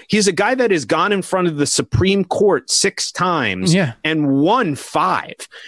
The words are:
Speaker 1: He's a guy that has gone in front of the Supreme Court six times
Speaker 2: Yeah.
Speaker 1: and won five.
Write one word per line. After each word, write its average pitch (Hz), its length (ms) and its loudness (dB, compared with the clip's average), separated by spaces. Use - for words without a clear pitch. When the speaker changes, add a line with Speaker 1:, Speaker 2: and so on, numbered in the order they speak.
Speaker 1:
He's 208 200 2
a 196 40 0
guy 202 240 0
that 240 160 0
has 156 120 0
gone 165 280 0
in 196 100 0
front 185 260 -2
of 156 80 -2
the 143 100 0
Supreme 190 580 0
Court 190 460 0
six - 420 -2
times 147 600 0
Speaker 2:
Yeah. 165 220 0
Speaker 1:
and 156 360 0
won 185 340 2
five. 156 600 -4